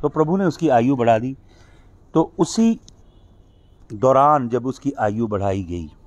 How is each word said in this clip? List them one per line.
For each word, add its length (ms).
तो 60
प्रभु 280
ने 80
उसकी 240
आयु 280
बढ़ा 220
दी। 180
तो 240
उसी 420
दौरान 560
जब 180
उसकी 260
आयु 340
बढ़ाई 360
गई। 280